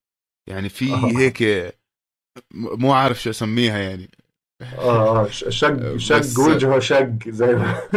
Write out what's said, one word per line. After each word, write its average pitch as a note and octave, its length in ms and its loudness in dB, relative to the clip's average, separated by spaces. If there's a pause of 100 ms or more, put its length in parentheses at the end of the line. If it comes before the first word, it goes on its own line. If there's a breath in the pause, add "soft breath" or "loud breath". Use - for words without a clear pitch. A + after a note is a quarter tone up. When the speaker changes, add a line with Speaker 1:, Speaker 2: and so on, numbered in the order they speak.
(500)
Speaker 1:
يعني F#2+ 200 -8
في C3 240 -4
Speaker 2:
آه. B2 260 0
Speaker 1:
هيك C3 220 2 (1120)
م-، A2+ 280 -8
مو C3+ 120 4
عارف C3 280 2
شو A#2 80 -4
أسميها A2 480 0
يعني. F#2+ 320 -8 (520)
Speaker 2:
آه، A2+ 640 2
آه، G#2 40 -4
ش-، - 200 -8
شق، - 180 0
Speaker 1:
آه، B2 300 -2
Speaker 2:
شق C#3+ 200 2
Speaker 1:
بس B2+ 220 0
Speaker 2:
وجهه C3+ 400 4
شق B2 500 0
زي A#2+ 260 2
ما - 260 -2 (160)